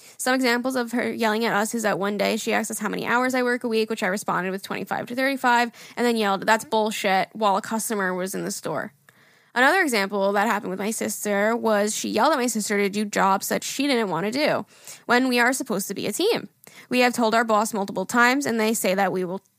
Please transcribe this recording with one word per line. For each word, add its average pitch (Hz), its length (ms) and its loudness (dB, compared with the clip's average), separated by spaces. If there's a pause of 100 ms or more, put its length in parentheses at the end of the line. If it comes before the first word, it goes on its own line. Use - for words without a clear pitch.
(180)
Some 254 180 0
examples 254 400 0
of 240 160 -2
her 233 200 0
yelling 226 340 0
at 190 100 0
us 214 180 0
is 233 80 -4
that 208 160 0
one 202 180 -2
day 196 220 0
she 214 160 -4
asked 214 160 -2
us 220 80 -8
how 214 120 -4
many - 180 -4
hours 254 260 2
I 254 80 0
work 247 220 0
a 254 40 -4
week, 220 220 0
which 226 140 -4
I 196 40 0
responded 185 440 -2
with 196 120 -6
twenty-five - 440 -6
to 240 80 -10
thirty-five, 247 560 2 (260)
and 240 80 0
then 240 100 2
yelled, 196 300 0
"That's 220 200 4
bullshit," 214 680 0
while 208 240 2
a - 40 0
customer 202 520 -2
was 185 220 -4
in 180 100 -4
the 196 60 -4
store. - 420 -6 (640)
Another 285 260 4
example 202 520 0
that 202 140 2
happened 208 220 -2
with 190 100 -4
my 208 120 -2
sister 214 640 0
was 214 400 0
she 214 140 -4
yelled 247 240 4
at 285 40 2
my 240 80 0
sister 214 320 -2
to 202 120 2
do 208 160 -2
jobs 190 420 0
that 196 160 -2
she - 240 -4
didn't 233 220 0
want 170 160 -2
to 214 60 -2
do 233 340 0 (400)
when 247 240 4
we 240 100 2
are 240 140 4
supposed 226 340 -4
to 202 60 -8
be - 140 -6
a - 40 -2
team. 403 380 -2 (400)
We 247 100 2
have 247 140 4
told 220 200 2
our 233 120 4
boss 220 280 2
multiple 190 320 -4
times, 247 400 2
and 233 140 0
they 220 140 2
say 202 220 0
that 190 180 2
we 185 100 -2
will 180 180 -8 (180)